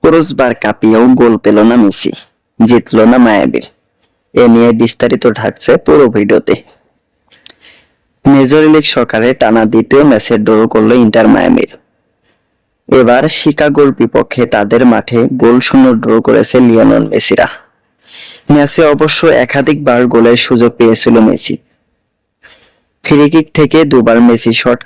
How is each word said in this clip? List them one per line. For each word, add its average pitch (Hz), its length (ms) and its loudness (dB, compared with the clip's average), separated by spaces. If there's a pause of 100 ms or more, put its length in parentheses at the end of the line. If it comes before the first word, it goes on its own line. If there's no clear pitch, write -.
ক্রসবার 151 440 -2 (100)
কাঁপিয়েও 110 420 0 (140)
গোল 117 140 2 (100)
পেল 107 140 0 (120)
না 120 140 0
মেসি, - 280 -4 (480)
জিতল 113 380 0 (140)
না 127 140 2
মায়াবীর। 87 400 -2 (760)
এ - 20 4 (100)
নিয়ে 117 160 2 (120)
বিস্তারিত 120 440 -4 (160)
থাকছে 101 300 -6 (140)
পুরো 147 200 2 (100)
ভিডিওতে। 101 400 -2 (1800)
মেজর 135 320 2 (100)
লিগ 151 120 2 (100)
সকারে 117 340 -2 (120)
টানা 113 220 0 (100)
দ্বিতীয় 123 360 0
ম্যাচে 117 260 -2 (100)
ড্র 110 140 2 (140)
করল 110 180 0 (140)
ইন্টার 110 280 2
মায়ামির। 85 380 -2 (1300)
এবার 123 240 -2 (140)
শিকাগোর 147 520 -2 (100)
বিপক্ষে 117 440 -4 (100)
তাদের 110 280 -2 (100)
মাঠে 117 280 -2 (220)
গোল 120 160 2 (100)
শূন্য 131 180 2 (180)
ড্র 113 80 -2 (160)
করেছে 113 280 0 (120)
লিওনেল 110 440 2
মেসিরা। - 360 -2 (1040)
ম্যাচে 143 280 0 (120)
অবশ্য 151 260 -2 (240)
একাধিকবার 139 560 -2 (140)
গোলের 117 320 2
সুযোগ 117 340 0
পেয়েছিল 117 360 0 (120)
মেসি। - 280 -6 (1500)
ফ্রি 147 280 2
কিক 160 140 0 (100)
থেকে 156 220 0 (120)
দুবার 117 260 2 (100)
মেসি 117 240 0 (100)
শট 123 240 -2